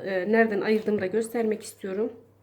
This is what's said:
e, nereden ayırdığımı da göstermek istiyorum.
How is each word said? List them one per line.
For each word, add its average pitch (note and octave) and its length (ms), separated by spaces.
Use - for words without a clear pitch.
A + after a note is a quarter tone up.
e, F#3+ 280
nereden A3 280
ayırdığımı G#3+ 400
da F#3 60
göstermek A3 560
istiyorum. G3+ 500